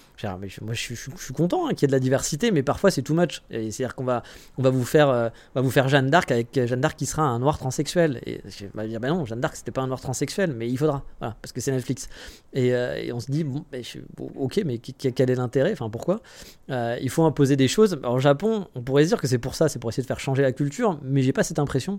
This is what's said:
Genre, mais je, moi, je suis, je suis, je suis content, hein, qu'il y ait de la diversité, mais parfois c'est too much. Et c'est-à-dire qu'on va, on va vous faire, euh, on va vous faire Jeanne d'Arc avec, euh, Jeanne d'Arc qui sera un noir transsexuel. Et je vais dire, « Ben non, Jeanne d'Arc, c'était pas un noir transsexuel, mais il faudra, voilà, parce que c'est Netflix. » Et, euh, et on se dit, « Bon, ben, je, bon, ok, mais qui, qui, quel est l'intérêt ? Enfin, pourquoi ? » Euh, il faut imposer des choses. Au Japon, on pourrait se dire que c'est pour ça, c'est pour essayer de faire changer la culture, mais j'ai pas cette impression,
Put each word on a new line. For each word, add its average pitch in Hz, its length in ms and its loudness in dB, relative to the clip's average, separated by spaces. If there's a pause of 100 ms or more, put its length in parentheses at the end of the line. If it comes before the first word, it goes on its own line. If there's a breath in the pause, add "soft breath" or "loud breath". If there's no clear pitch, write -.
(160 soft breath)
Genre, 95 240 -8
mais 98 80 -10
je, - 160 -14
moi, 110 100 -6
je 110 60 -4
suis, - 160 -8
je - 60 -12
suis, 135 160 -12
je - 60 -14
suis - 100 -10
content, 302 340 0
hein, 247 40 0
qu'il - 100 -4
y 147 40 4
ait - 20 8
de 131 40 2
la 135 80 6
diversité, 135 520 2
mais 147 120 4
parfois 147 280 4
c'est 143 100 0
too 147 120 -2
much. 170 360 0
Et 110 220 -6
c'est-à-dire 123 240 -6
qu'on 131 100 -6
va, 123 180 0 (340 loud breath)
on 131 60 0
va 131 60 6
vous 127 160 2
faire, 151 240 6
euh, 117 200 2 (240 loud breath)
on 135 60 -2
va - 20 2
vous 131 100 2
faire 131 180 4
Jeanne 135 200 4
d'Arc 165 220 4
avec, 117 260 0
euh, 123 100 2
Jeanne 127 140 0
d'Arc 151 160 0
qui 139 100 -4
sera 156 160 0
un 120 160 2
noir 143 180 2
transsexuel. 143 680 0
Et - 200 -8
je 101 280 -14
vais 110 140 -6
dire, « 113 140 -6
Ben 127 80 -2
non, 170 160 0
Jeanne 113 160 -6
d'Arc, 151 160 -4
c'était - 140 -10
pas 131 100 -4
un 131 60 -2
noir 131 120 -4
transsexuel, 147 540 -2
mais 117 160 -4
il 127 80 -2
faudra, 143 260 0 (160)
voilà, 117 220 -8
parce - 100 -16
que - 80 -10
c'est 139 120 -2
Netflix. » 127 360 -4 (460 loud breath)
Et, 123 200 2
euh, 123 220 0
et 117 160 -6
on 120 80 -6
se 113 100 -8
dit, « 151 140 -2
Bon, 147 260 -6
ben, 123 140 -10
je, - 160 -14 (160)
bon, - 200 -10
ok, 135 300 -2
mais 120 120 -2
qui, 123 160 -12
qui, 131 180 -2
quel 127 180 2
est 127 60 2
l'intérêt ? 131 380 0
Enfin, 113 160 -6
pourquoi ? » 185 320 -4 (480 loud breath)
Euh, 120 320 -2
il 127 80 -2
faut 165 140 2
imposer 143 340 4
des 131 100 6
choses. 208 140 4 (220)
Au 123 160 0
Japon, 185 560 2
on 120 60 -8
pourrait 139 220 4
se 165 60 2
dire 220 100 2
que - 60 -2
c'est 123 140 2
pour 127 160 -6
ça, 160 120 4
c'est 131 120 -4
pour 117 100 -4
essayer 123 140 -2
de - 40 -16
faire 123 120 -4
changer 135 240 2
la 131 80 4
culture, 143 500 -2
mais 135 220 2
j'ai 131 100 4
pas 220 80 0
cette - 160 -4
impression, 147 420 0